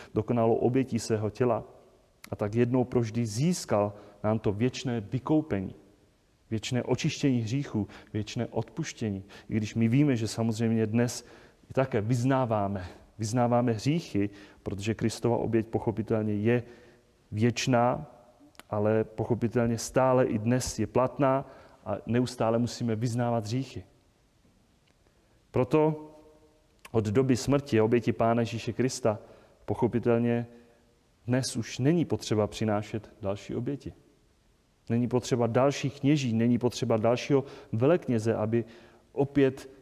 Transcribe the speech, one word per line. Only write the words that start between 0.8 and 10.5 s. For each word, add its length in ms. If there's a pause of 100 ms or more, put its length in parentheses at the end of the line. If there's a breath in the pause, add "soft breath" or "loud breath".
svého 320
těla 340 (680)
a 60
tak 180
jednou 300
provždy 420
získal 680 (320 loud breath)
nám 140
to 140
věčné 480
vykoupení, 760 (760)
věčné 320
očištění 580
hříchu, 480 (240 loud breath)
věčné 340
odpuštění. 800 (240 loud breath)
I 80
když 180
my 140
víme, 280
že 120
samozřejmě 580